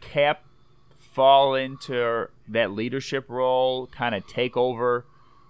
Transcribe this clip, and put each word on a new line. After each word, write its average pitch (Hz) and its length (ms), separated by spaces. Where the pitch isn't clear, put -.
Cap 147 420
fall 139 580
into 127 720
that 110 240
leadership 127 560
role, 127 600
kinda 117 340
take - 340
over. 123 500